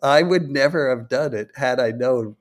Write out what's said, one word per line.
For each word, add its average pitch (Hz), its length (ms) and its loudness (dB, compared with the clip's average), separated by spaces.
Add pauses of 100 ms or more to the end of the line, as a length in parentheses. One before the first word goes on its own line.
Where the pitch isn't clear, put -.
I 143 220 4
would 175 260 0
never 143 400 0
have 117 200 -4
done 139 240 -2
it 107 220 -6
had 127 260 -2
I 117 100 0
known 120 500 -2